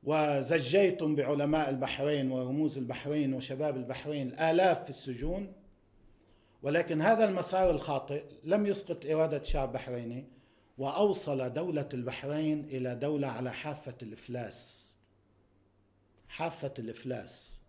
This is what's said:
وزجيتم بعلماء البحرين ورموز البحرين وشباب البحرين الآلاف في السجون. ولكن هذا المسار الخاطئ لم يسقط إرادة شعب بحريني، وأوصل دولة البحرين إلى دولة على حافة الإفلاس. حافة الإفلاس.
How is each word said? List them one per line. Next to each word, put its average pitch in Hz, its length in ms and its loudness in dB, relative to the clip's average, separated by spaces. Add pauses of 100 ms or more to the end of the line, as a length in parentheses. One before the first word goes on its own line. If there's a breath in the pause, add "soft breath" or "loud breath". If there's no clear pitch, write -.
وزجيتم 151 1120 4
بعلماء 147 540 2
البحرين 135 640 0
ورموز 131 460 0
البحرين 135 560 -2
وشباب 131 440 -2
البحرين 131 500 -4
الآلاف 165 560 4
في - 60 -14
السجون. 151 640 -6 (1080 soft breath)
ولكن 160 380 2
هذا 214 280 6
المسار 185 420 4
الخاطئ 143 520 -2 (200)
لم 202 220 2
يسقط 180 400 -2
إرادة 151 380 2
شعب 135 280 2
بحريني، 123 540 -6 (520 soft breath)
وأوصل 139 760 0
دولة 151 400 -2
البحرين 143 720 -2
إلى 127 300 -4
دولة 143 320 0
على 123 260 -4
حافة 143 480 -10
الإفلاس. - 880 -10 (1400)
حافة 156 520 -6
الإفلاس. 113 760 -10 (140)